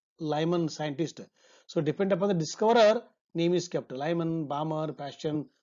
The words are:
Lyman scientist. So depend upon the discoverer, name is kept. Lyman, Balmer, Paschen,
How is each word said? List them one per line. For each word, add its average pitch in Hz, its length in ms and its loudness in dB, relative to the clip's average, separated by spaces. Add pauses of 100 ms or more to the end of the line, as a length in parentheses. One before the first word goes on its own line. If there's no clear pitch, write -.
(180)
Lyman 165 500 0
scientist. 147 520 -6 (460)
So - 140 -2
depend 160 320 0
upon 190 160 2
the 208 60 2
discoverer, 220 680 4 (320)
name 170 200 2
is 170 140 0
kept. 135 240 -6
Lyman, 165 540 -2
Balmer, 156 460 -4
Paschen, 143 540 -6 (160)